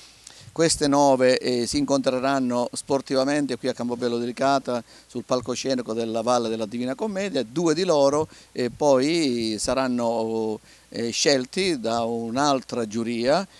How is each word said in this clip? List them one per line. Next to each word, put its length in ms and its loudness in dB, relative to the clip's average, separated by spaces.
Queste 340 2
nove, 520 6
eh, 280 0
si 100 -4
incontreranno 960 0
sportivamente 840 0
qui 100 -4
a 60 -2
Campobello 420 -2
di 80 -2
Licata, 580 0
sul 160 -8
palcoscenico 720 -2
della 300 -2
Valle 260 2
della 160 -4
Divina 300 -6
Commedia, 480 -4
due 320 0
di 100 0
loro, 420 2
eh, 180 -2
poi 880 2
saranno, 1000 -2
eh, 220 -6
scelti 680 0
da 260 -2
un'altra 840 -2
giuria, 600 -2